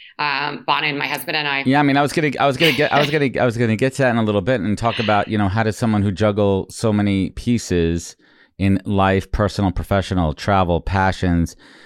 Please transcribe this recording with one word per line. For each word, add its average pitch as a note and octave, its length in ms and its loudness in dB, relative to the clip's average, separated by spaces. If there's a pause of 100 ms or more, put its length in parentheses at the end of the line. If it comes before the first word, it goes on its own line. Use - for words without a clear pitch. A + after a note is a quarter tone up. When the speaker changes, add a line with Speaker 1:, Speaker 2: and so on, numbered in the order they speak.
(180)
Speaker 1:
Um, C#3+ 480 -4
Bonin, D3 320 -2
my C3+ 100 -4
husband D3+ 280 -6
and D3+ 120 -2
I. C#3 180 -2
Speaker 2:
Yeah, C3+ 140 2
I D3 40 2
mean, C#3 140 2
I C#3+ 40 4
was C#3+ 120 0
gonna, D3+ 260 0
I C#3 80 2
was C3 100 0
gonna D#3+ 160 2
get, C#3 200 0
I C#3+ 60 4
was C#3+ 100 0
gonna, C#3+ 200 0 (100)
I B2 60 4
was A2 120 -2
gonna A2+ 180 0
get C3 180 0
to C#3 100 -2
that B2 80 2
in A#2 60 0
a A2+ 60 0
little G#2 180 0
bit A2+ 200 0
and G2 160 -2
talk A#2 220 -2
about, G#2 280 0
you G#2+ 100 -2
know, G#2 120 2
how A2 140 0
does G#2+ 140 -2
someone G#2+ 240 0
who G#2 100 0
juggle G2+ 580 0
so A2+ 240 -2
many G2+ 380 0
pieces F2 840 -2 (420)
in G2 280 2
life, F#2+ 460 0
personal, G2+ 400 0
professional, F2+ 600 0
travel, F2+ 480 0
passions, F#2 760 0 (300)